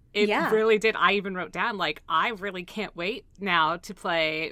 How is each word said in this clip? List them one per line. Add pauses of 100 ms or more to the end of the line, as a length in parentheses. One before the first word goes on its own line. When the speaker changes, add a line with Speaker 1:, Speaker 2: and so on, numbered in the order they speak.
(140)
Speaker 1:
it
Speaker 2:
Yeah.
Speaker 1:
really
did.
I
even
wrote
down,
like,
I
really
can't
wait (120)
now
to
play